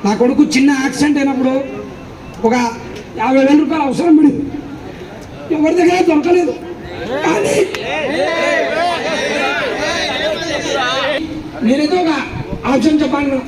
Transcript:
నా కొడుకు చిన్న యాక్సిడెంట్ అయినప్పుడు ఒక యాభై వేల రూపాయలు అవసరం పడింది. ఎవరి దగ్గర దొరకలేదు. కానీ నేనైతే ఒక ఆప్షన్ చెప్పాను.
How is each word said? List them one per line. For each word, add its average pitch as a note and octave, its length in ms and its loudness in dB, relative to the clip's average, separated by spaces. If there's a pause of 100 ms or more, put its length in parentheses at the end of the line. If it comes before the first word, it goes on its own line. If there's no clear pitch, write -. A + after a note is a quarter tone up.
నా G#3 100 4
కొడుకు B3+ 280 4
చిన్న C#4 400 4
యాక్సిడెంట్ C#4+ 340 2
అయినప్పుడు C4 320 0 (960)
ఒక A3 60 4 (640)
యాభై C4 200 2
వేల C#4 220 6
రూపాయలు D#4 240 2
అవసరం D4 320 4
పడింది. D4 280 4 (1120)
ఎవరి D#4 200 2
దగ్గర F4+ 280 2
దొరకలేదు. E4+ 500 4 (720)
కానీ - 420 2 (4000)
నేనైతే D4+ 340 2
ఒక E4+ 120 2 (580)
ఆప్షన్ D4 340 4
చెప్పాను. C4+ 460 0